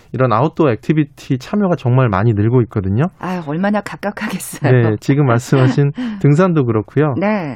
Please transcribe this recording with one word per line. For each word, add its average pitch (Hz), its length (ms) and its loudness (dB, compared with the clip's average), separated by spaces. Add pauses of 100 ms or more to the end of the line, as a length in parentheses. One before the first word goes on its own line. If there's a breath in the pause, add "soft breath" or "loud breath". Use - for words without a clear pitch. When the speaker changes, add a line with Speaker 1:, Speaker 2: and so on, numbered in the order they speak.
(120 soft breath)
Speaker 1:
이런 123 220 0
아웃도어 143 380 2
액티비티 147 640 -2
참여가 190 400 -2
정말 127 320 2
많이 104 240 2
늘고 113 300 2
있거든요. 104 420 -2 (140)
Speaker 2:
아, 180 280 -6
얼마나 196 320 -2
각각하겠어요. 190 920 -6
Speaker 1:
네, 117 280 2
지금 143 260 0
말씀하신 131 680 2
Speaker 2:
<laughs> 233 260 -8
Speaker 1:
등산도 147 460 2
그렇고요. 117 520 -2
Speaker 2:
네. 180 380 -4